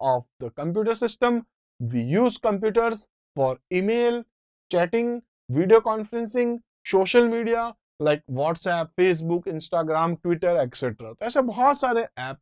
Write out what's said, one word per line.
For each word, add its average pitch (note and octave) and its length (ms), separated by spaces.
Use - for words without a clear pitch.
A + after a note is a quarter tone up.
of B2+ 180
the A#2 160
computer G#3 440
system। A#3+ 400
We A#2+ 360
use A#3+ 260
computers A3 520
for C3 160
email, A#3 500
chatting, A#3 480
video F#3+ 280
conferencing, A#3 800
social A#3 340
media A#3 440
like D3+ 200
WhatsApp, E3 560
Facebook, E3+ 440
Instagram, D#3+ 640
Twitter, E3+ 460
et C3+ 140
cetera। B2 320
तो A2+ 200
ऐसे A#3+ 200
बहुत B3+ 400
सारे A#3 260
ऐप C3 220